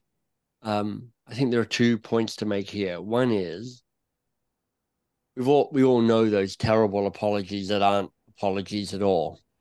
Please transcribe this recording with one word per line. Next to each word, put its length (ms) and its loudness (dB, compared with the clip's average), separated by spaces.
um, 480 -6
I 60 -16
think 180 0
there 80 2
are 60 0
two 320 2
points 400 -4
to 80 -6
make 240 -4
here. 320 -6
One 300 0
is 520 -6
we've 120 -2
all, 240 4
we 120 4
all 180 6
know 280 4
those 260 0
terrible 520 2
apologies 600 -4
that 140 0
aren't 300 2
apologies 560 -4
at 80 -6
all. 380 0